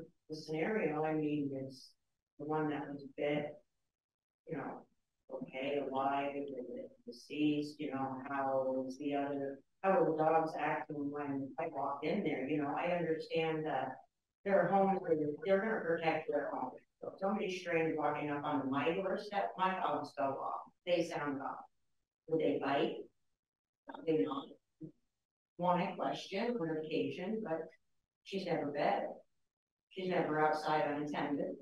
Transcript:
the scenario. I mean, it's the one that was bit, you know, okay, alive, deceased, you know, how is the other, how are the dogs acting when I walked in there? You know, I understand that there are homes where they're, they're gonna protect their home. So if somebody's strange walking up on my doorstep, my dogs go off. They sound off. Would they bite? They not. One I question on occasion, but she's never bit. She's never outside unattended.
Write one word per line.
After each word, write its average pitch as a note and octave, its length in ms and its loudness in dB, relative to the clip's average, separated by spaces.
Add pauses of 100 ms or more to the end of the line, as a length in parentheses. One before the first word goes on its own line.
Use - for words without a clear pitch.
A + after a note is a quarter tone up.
(300)
the D3+ 80 -6
scenario. D#3 680 0
I D#3 80 2
mean, D3 400 0
it's C3+ 380 -8 (480)
the C#3+ 80 -8
one D#3 240 0
that D3 200 -4
was C#3 140 -10 (140)
bit, D3 300 0 (1040)
you - 60 -4
know, - 220 -8 (640)
okay, C#3+ 480 -2
alive, C#3 400 0 (760)
deceased, D3 720 0
you D3 140 -4
know, C3 360 -4
how C3+ 600 2
is - 100 -8
the C#3+ 160 -2
other, C#3 460 -2 (220)
how F#3+ 80 4
are E3 200 6
the D#3 60 0
dogs D#3 420 4
acting D#3 520 -2
when C#3 380 -4 (100)
I E3 140 -2
walked - 320 -4
in G3+ 200 0
there? C3+ 240 0
You D3 140 0
know, D3 160 -2
I F3 140 0
understand D#3+ 720 0
that - 300 -2 (480)
there G3 160 6
are - 80 2
homes F#3+ 320 6
where E3+ 160 2
they're, D3+ 120 2 (160)
they're G3 160 6
gonna A3 200 0
protect D#3+ 480 0
their C#3+ 240 0
home. C3 200 -4 (280)
So - 120 -8
if - 60 -18
somebody's F#3+ 420 0
strange D#3+ 360 2
walking D3 340 0
up D3 140 -2
on C3+ 260 0
my C#3 240 2
doorstep, G3 640 -2
my F#3 240 2
dogs - 340 -2
go - 80 0
off. - 460 -4 (160)
They F3 220 4
sound D3 340 -2
off. - 220 -6 (640)
Would D#3+ 120 4
they - 220 2
bite? - 340 2 (1080)
They D#3+ 120 4
not. - 260 0 (1120)
One F3 240 4
I F#3+ 120 0
question G#3+ 680 -2
on D#3+ 240 0
occasion, F3+ 600 -2
but E3 160 -2 (640)
she's F#3+ 220 -4
never D3 200 0
bit. - 380 2 (840)
She's F#3 180 -4
never D#3 320 2
outside D3+ 460 2
unattended. C#3+ 760 -2